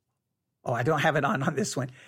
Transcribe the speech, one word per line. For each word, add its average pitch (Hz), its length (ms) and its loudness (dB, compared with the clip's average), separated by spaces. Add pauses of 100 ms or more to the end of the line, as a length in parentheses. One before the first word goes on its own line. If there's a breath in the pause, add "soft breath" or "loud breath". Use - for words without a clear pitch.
(640)
Oh, 135 80 -2
I 120 120 0
don't 151 180 2
have 151 160 2
it 139 80 2
on, 139 180 0
on 165 100 0
this - 220 -2
one. - 160 -4 (160 loud breath)